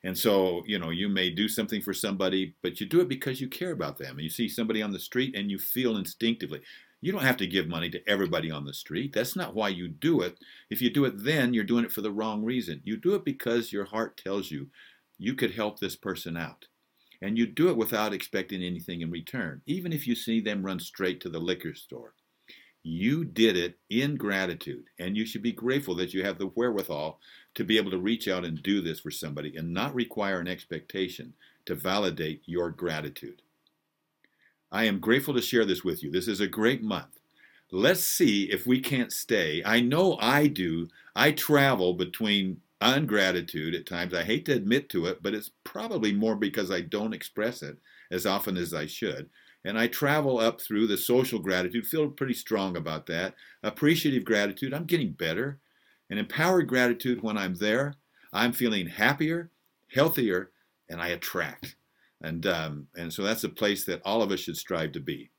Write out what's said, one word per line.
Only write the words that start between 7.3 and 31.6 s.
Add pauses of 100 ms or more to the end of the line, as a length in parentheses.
to
give
money
to
everybody
on
the
street.
That's
not
why
you
do
it. (320)
If
you
do
it
then,
you're
doing
it
for
the
wrong
reason.
You
do
it
because
your
heart
tells
you (500)
you
could
help
this
person
out. (540)
And
you
do
it
without
expecting
anything
in
return,
even
if
you
see
them
run
straight
to
the
liquor
store. (680)
You
did
it (120)
in
gratitude, (140)
and
you
should
be
grateful
that
you
have
the
wherewithal (340)
to
be
able
to
reach
out
and
do
this
for
somebody
and
not
require
an
expectation (320)